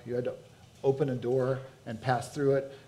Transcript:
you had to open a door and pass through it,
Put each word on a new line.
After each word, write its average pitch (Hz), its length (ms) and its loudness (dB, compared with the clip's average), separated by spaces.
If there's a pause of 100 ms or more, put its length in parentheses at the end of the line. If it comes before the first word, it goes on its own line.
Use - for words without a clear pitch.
you 120 100 -4
had 123 100 0
to 127 100 -4 (480)
open 135 260 2
a 127 60 -2
door 127 460 0 (260)
and 113 140 -8
pass 123 280 0
through 139 260 2
it, 139 180 0 (160)